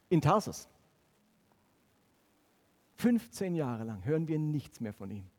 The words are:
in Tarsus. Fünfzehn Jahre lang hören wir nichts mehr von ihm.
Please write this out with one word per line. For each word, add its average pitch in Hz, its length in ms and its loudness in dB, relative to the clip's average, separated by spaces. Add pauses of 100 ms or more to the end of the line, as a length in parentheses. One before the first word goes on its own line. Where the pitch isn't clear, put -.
in 160 140 4
Tarsus. 175 460 2 (2250)
Fünfzehn 202 600 0
Jahre 123 300 -2
lang 107 180 -8
hören 156 240 0
wir 156 100 0
nichts 151 440 -2
mehr 110 100 -6
von 98 180 -12
ihm. 101 140 -10 (160)